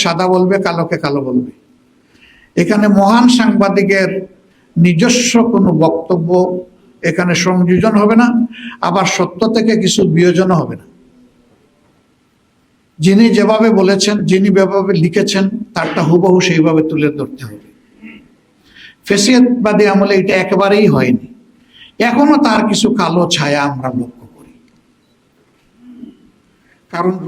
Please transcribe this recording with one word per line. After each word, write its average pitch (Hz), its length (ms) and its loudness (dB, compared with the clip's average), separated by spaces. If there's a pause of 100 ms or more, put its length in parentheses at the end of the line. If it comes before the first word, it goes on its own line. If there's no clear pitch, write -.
সাদা 180 300 0
বলবে, 185 220 2 (100)
কালোকে 165 380 -4
কালো 143 240 -2
বলবে। 123 240 -4 (1120)
এখানে 208 240 0 (120)
মহান 226 280 4 (120)
সাংবাদিকের 196 720 0 (720)
নিজস্ব 240 480 0 (200)
কোনো 190 180 2 (140)
বক্তব্য 165 460 -2 (800)
এখানে 180 220 -2 (120)
সংযোজন 185 580 0
হবে 220 200 2
না, 240 60 2 (600)
আবার 185 180 -2 (100)
সত্য 175 240 -4 (160)
থেকে 220 160 2 (100)
কিছু 190 180 0 (160)
বিয়োজনও 180 460 2
হবে 113 180 -10
না। - 60 -20 (2000)
যিনি 196 260 4 (120)
যেভাবে 214 320 2 (120)
বলেছেন, 196 360 0 (140)
যিনি 190 180 2 (100)
যেভাবে 196 340 0 (120)
লিখেছেন, 190 400 -2 (300)
তারটা 165 340 -4
হুবহু 180 300 4 (100)
সেইভাবে 160 420 2
তুলে 151 180 -2 (100)
ধরতে - 300 -12
হবে। 104 200 -20 (1400)
ফেসিয়াতবাদী 214 840 2
আমলে 196 280 0
এটা 190 140 -2 (100)
একেবারেই 196 500 2
হয়নি। 127 320 -2 (840)
এখনো 285 260 2 (120)
তার 220 140 0 (100)
কিছু 202 180 0 (120)
কালো 170 220 0 (120)
ছায়া 143 260 -2 (100)
আমরা 131 180 -8 (120)
লক্ষ্য - 260 -14 (100)
করি, - 180 -20 (2500)
কারণ 180 220 -2 (140)